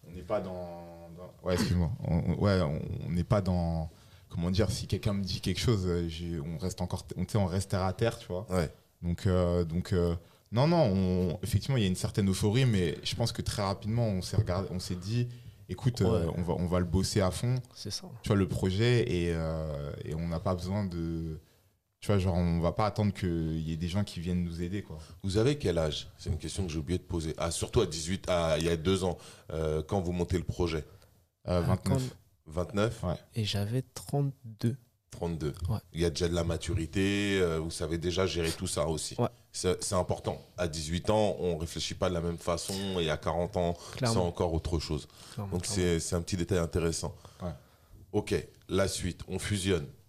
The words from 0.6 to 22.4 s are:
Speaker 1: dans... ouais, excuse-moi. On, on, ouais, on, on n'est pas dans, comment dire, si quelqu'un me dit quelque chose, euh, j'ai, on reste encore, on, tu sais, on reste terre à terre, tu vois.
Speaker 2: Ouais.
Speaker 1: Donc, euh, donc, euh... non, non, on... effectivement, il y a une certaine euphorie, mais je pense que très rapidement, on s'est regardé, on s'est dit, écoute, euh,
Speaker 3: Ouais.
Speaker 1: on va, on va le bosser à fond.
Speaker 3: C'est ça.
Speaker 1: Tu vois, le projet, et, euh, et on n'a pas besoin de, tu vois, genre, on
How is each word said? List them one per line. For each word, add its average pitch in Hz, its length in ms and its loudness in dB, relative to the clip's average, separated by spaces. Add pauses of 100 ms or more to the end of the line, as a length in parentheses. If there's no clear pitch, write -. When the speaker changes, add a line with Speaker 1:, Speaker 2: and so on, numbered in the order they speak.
Speaker 1:
dans... 90 160 -16 (140)
ouais, 90 80 2
excuse-moi. 87 360 2 (180)
On, 80 80 4 (160)
on, - 80 4
ouais, 95 220 6
on, 76 180 0 (260)
on 80 40 -6
n'est 87 140 0
pas 104 180 4
dans, 85 480 0 (380)
comment 87 220 -2
dire, 92 220 2
si - 160 -4
quelqu'un 104 240 0
me 98 100 0
dit 92 180 -4
quelque 92 200 -2
chose, 110 260 2
euh, 87 220 0
j'ai, 82 320 -6
on 78 180 -6
reste 92 220 -4
encore, - 240 -4 (120)
on, 90 80 -2
tu - 80 -10
sais, 117 60 2
on 98 80 4
reste 95 240 0
terre 92 140 0
à 92 80 2
terre, 113 260 0
tu - 80 -16
vois. 90 240 -6
Speaker 2:
Ouais. 87 200 2 (320)
Speaker 1:
Donc, 85 240 -2
euh, 90 380 4
donc, 85 280 -2
euh... 87 240 4 (340)
non, 123 160 2
non, 170 160 6
on... 92 600 2
effectivement, 131 320 0
il 113 60 4
y 98 40 4
a - 20 4
une 92 80 4
certaine 98 320 0
euphorie, 107 380 4
mais 92 380 2
je - 100 -4
pense - 160 0
que - 120 -6
très - 200 -2
rapidement, 104 460 0
on 92 140 0
s'est - 140 -2
regardé, 95 360 2
on 90 80 -4
s'est 90 160 -4
dit, 113 320 -2 (400)
écoute, 120 340 0
euh, 87 240 4
Speaker 3:
Ouais. 80 120 0
Speaker 1:
on 90 40 0
va, 85 120 0
on 87 120 0
va 87 120 2
le 90 80 4
bosser 92 340 2
à 92 100 4
fond. 123 260 -2 (180)
Speaker 3:
C'est - 160 -10
ça. - 160 -8 (160)
Speaker 1:
Tu - 60 -8
vois, 107 80 4
le 95 120 4
projet, 98 540 4 (100)
et, 87 220 2
euh, 78 580 -2 (120)
et 76 100 -6
on 82 140 -2
n'a 82 120 -2
pas 95 140 0
besoin 92 300 -2
de, 82 540 -4 (640)
tu - 80 -12
vois, 104 100 4
genre, 92 160 2
on 85 260 2